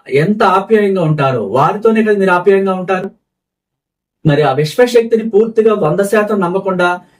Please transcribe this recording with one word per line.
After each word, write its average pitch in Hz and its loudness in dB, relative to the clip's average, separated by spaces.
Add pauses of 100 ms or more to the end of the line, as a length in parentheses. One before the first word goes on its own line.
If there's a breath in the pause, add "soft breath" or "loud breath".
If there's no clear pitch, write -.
ఎంత 185 0
ఆప్యాయంగా 196 0
ఉంటారో, 135 -2
వారితోనే 208 0
కదా 208 0
మీరు 190 0
ఆప్యాయంగా 190 2
ఉంటారు. 185 -6 (1120)
మరి 147 2
ఆ 143 2
విశ్వశక్తిని 226 0
పూర్తిగా 220 2
వంద 175 -2
శాతం 208 0
నమ్మకుండా, 180 -2 (180 soft breath)